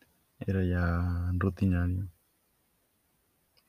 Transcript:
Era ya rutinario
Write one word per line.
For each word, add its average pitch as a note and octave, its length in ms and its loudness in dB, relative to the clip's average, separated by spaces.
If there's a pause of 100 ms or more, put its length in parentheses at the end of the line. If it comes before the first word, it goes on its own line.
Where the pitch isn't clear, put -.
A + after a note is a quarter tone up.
(380)
Era F#2+ 260 0
ya F2 680 0
rutinario F2+ 760 0 (1600)